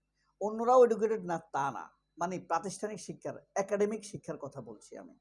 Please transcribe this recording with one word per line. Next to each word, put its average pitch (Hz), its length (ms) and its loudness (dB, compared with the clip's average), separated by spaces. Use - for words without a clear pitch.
অন্যরাও 226 440 6
এডুকেটেড 214 400 2
না 170 140 -2
তা 139 320 -4
না, 92 140 -8
মানে 175 220 -2
প্রাতিষ্ঠানিক 185 600 -4
শিক্ষার, - 540 -10
একাডেমিক 208 500 0
শিক্ষার 151 340 -10
কথা 139 220 -14
বলছি 110 360 -16
আমি। 90 240 -18